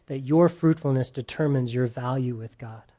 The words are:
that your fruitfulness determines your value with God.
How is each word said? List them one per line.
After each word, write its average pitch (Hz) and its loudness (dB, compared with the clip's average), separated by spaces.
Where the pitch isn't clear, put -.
that 135 -6
your 156 4
fruitfulness 156 0
determines 131 -2
your 123 0
value 123 -4
with 113 -12
God. 113 -16